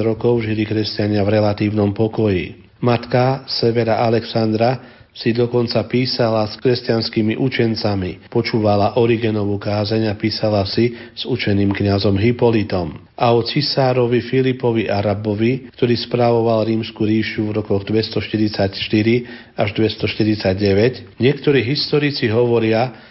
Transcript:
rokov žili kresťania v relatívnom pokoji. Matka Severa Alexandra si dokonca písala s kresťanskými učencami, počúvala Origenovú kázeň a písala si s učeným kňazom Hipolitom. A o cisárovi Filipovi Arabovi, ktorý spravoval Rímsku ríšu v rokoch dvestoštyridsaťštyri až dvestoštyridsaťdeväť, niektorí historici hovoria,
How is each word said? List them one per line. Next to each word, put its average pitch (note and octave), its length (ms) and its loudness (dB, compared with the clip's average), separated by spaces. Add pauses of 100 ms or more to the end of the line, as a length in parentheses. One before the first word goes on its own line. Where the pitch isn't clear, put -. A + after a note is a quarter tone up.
rokov A2+ 400 0
žili A2 160 -2
kresťania G#2 640 0
v G#2+ 160 2
relatívnom G#2 480 0
pokoji. G#2+ 880 -2
Matka B2 720 0
Severa A#2 560 0
Alexandra A2+ 960 0 (120)
si - 160 -2
dokonca A#2+ 560 0
písala A#2+ 560 0
s G#2+ 160 -6
kresťanskými A2+ 800 0
učencami, G#2+ 880 -2
počúvala G#2+ 720 0
Origenovú G#2+ 640 0
kázeň G#2+ 480 -2
a G2+ 80 -6
písala G#2 480 0
si A#2 240 0 (240)
s - 80 -12
učeným G2+ 480 0
kňazom G2+ 480 0
Hipolitom. G#2+ 800 0 (160)
A A#2+ 160 2
o A#2 160 2
cisárovi B2+ 800 0
Filipovi B2+ 640 0
Arabovi, G#2+ 800 -2
ktorý A#2+ 240 0
spravoval A#2 720 2
Rímsku A2 320 -4
ríšu A2 480 0
v G#2+ 160 -4
rokoch G2+ 240 -2
dvestoštyridsaťštyri G#2+ 1300 0 (380)
až G#2 240 -2
dvestoštyridsaťdeväť, G#2 1400 0
niektorí C#3 400 2
historici C#3+ 640 -2
hovoria, A2+ 640 2 (200)